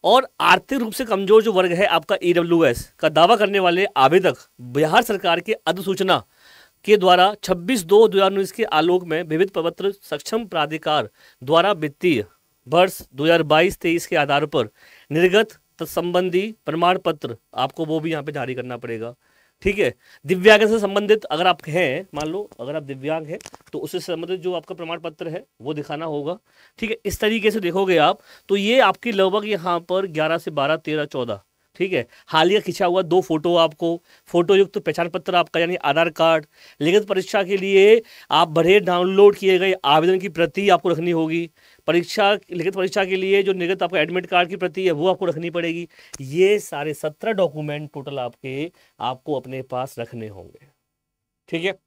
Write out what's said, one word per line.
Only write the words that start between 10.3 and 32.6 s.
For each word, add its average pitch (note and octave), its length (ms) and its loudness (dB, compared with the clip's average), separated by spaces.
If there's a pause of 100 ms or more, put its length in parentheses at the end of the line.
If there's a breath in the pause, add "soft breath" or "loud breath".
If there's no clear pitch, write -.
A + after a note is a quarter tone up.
प्राधिकार D3+ 640 -4 (340 soft breath)
द्वारा E3 320 2
वित्तीय D3+ 500 -2 (420)
वर्ष F3 360 2 (120)
दो C#3 100 -6
हज़ार E3 180 4
बाईस D#3+ 360 2
तेईस E3+ 280 -2
के F3 100 -4
आधार C#3+ 300 0
पर C#3 220 -2 (420 soft breath)
निर्गत F#3+ 480 0 (240)
संबंधी F3+ 680 -2 (160)
प्रमाण F3 320 0
पत्र D3+ 380 -6 (180)
आपको C3+ 300 -4
वो D#3 160 -4
भी D#3+ 100 -6
यहाँ D3+ 120 -6
पे D3 100 -12
जारी B2+ 220 -8
करना B2 220 -10
पड़ेगा, A#2 380 -10 (480)
ठीक G3 160 -2
है। C#3+ 140 0 (320 soft breath)
दिव्यांग F#3+ 380 4
से A3 180 2
संबंधित G3+ 440 0
अगर E3 220 -2
आप F3+ 220 0
हैं, E3 460 -2
मान D3+ 140 -6
लो G3+ 200 -8 (120)
अगर C#3+ 160 -10
आप D3+ 60 -6
दिव्यांग C#3+ 440 -8
हैं E3+ 120 -12 (340)
तो - 60 -10
उससे - 220 -8
संबंधित E3+ 400 -8
जो F3+ 140 -6
आपका E3+ 200 -10
प्रमाण E3 260 -12
पत्र E3 280 -12
है E3 160 -12 (160)
वो C#3+ 140 -8
दिखाना D3+ 320 -10
होगा, D3+ 320 -8 (400 soft breath)
ठीक A3 120 -6
है। A3 140 -8
इस F3+ 160 -8
तरीके G#3+ 300 0
से G#3+ 100 -4
देखोगे F3+ 380 0
आप E3 220 2 (280 soft breath)
तो G3 80 0
ये G#3+ 240 2
आपकी G#3+ 320 0
लगभग G3 360 0
यहाँ F3 320 -4
पर F#3 280 -4
ग्यारह D#3 300 -2
से F3 120 -8
बारह, D3 260 -2
तेरह, D3+ 280 -6
चौदह, A#2 360 -6 (360)
ठीक F#3 160 -4
है। B2 140 -2 (200 soft breath)
हालिया E3+ 340 2